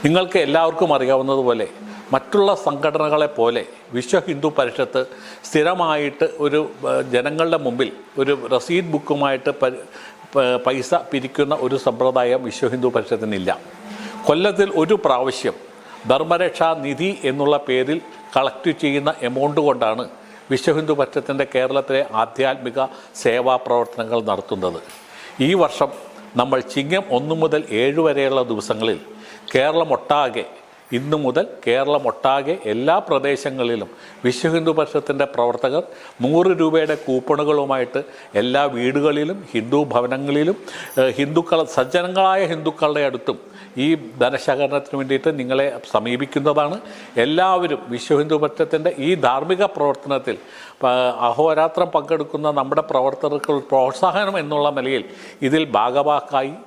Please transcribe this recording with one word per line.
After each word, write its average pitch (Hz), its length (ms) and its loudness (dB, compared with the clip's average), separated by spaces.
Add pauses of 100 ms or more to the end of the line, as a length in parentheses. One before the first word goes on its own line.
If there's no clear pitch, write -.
നിങ്ങൾക്ക് 180 420 4
എല്ലാവർക്കും 165 500 2
അറിയാവുന്നതുപോലെ 131 680 2 (480)
മറ്റുള്ള 196 340 2 (160)
സംഘടനകളെ 151 720 0
പോലെ 117 260 2 (340)
വിശ്വ 175 220 2 (100)
ഹിന്ദു 151 280 -2
പരിഷത്ത് 131 440 0 (480)
സ്ഥിരമായിട്ട് 156 760 2 (200)
ഒരു, 143 140 2 (300)
ഏഹ്, 131 240 0
ജനങ്ങളുടെ 151 540 0
മുമ്പിൽ 120 240 -2 (320)
ഒരു 139 100 2 (220)
രസീത് 170 400 0
ബുക്കുമായിട്ട് 143 680 0
പ-, 131 100 2 (600)
പ-, 131 160 4 (160)
പൈസ 131 280 0 (180)
പിരിക്കുന്ന 139 420 0 (140)
ഒരു 139 180 0
സമ്പ്രദായം 127 640 2
വിശ്വ 123 240 -2
ഹിന്ദു 127 240 0
പരിഷത്തിനില്ല. 104 520 -2 (760)
കൊല്ലത്തിൽ 190 420 2 (140)
ഒരു 196 220 4
പ്രാവശ്യം 127 500 0 (540)
ധർമ്മരക്ഷാ 165 580 2 (140)
നിധി 143 260 -2 (220)
എന്നുള്ള 143 260 2 (120)
പേരിൽ 127 320 0 (360)
കളക്ട് 135 360 0 (100)
ചെയ്യുന്ന 143 300 0 (160)
എമൗണ്ട് 143 400 0
കൊണ്ടാണ് 120 360 0 (480)
വിശ്വ 135 260 2
ഹിന്ദു 156 220 0
പരിഷത്തിൻ്റെ 135 540 -2
കേരളത്തിലെ 135 480 0 (200)
ആധ്യാത്മിക 131 580 -2 (420)
സേവാ 123 340 2 (100)
പ്രവർത്തനങ്ങൾ 117 540 0 (100)
നടത്തുന്നത്. 95 480 -2 (680)
ഈ - 20 2 (140)
വർഷം 143 260 0 (520)
നമ്മൾ 135 180 2 (140)
ചിങ്ങം 165 320 0 (120)
ഒന്ന് 156 240 -2
മുതൽ 151 220 2 (200)
ഏഴ് 147 240 2
വരെയുള്ള 135 440 2
ദിവസങ്ങളിൽ 110 480 -2 (540)
കേരളമൊട്ടാകെ, 143 920 0 (520)
ഇന്നു 147 260 -2
മുതൽ 135 220 0 (200)
കേരളമൊട്ടാകെ 135 920 0 (180)
എല്ലാ 156 220 2 (120)
പ്രദേശങ്ങളിലും 131 840 -2 (360)
വിശ്വ 127 300 0
ഹിന്ദു 165 220 2
പരിഷത്തിൻ്റെ 143 560 0
പ്രവർത്തകർ 120 500 0 (420)
നൂറ് 170 340 4
രൂപയുടെ 156 360 2 (100)
കൂപ്പണുകളുമായിട്ട് 135 960 0 (400)
എല്ലാ 127 220 2 (140)
വീടുകളിലും 147 600 0 (140)
ഹിന്ദു 120 260 0 (140)
ഭവനങ്ങളിലും, 139 640 0 (420)
ഏഹ്, 131 200 4
ഹിന്ദുക്കൾ, 160 420 2 (160)
സജ്ജനങ്ങളായ 185 640 2 (100)
ഹിന്ദുക്കളുടെ 151 580 0
അടുത്തും 120 300 -4 (460)
ഈ - 20 2 (340)
ധനശേഖരണത്തിന് 139 800 0
വേണ്ടിയിട്ട് 135 400 0
നിങ്ങളെ 131 260 2 (280)
സമീപിക്കുന്നതാണ്. 143 840 0 (460)
എല്ലാവരും 175 580 2 (120)
വിശ്വ 139 260 2
ഹിന്ദു 151 240 2
പരിഷത്തിൻ്റെ 156 500 0 (140)
ഈ - 20 2 (160)
ധാർമ്മിക 151 380 2 (140)
പ്രവർത്തനത്തിൽ 135 600 -2 (460)
പ-, 123 100 4 (360)
അഹോരാത്രം 160 680 2
പങ്കെടുക്കുന്ന 151 520 -2 (120)
നമ്മുടെ 139 320 0
പ്രവർത്തകർക്ക് 139 600 0 (220)
പ്രോത്സാഹനം 180 680 2
എന്നുള്ള 147 340 2
നിലയിൽ 127 260 -2 (460)
ഇതിൽ 156 160 4 (140)
ഭാഗവാക്കായി 143 760 0 (140)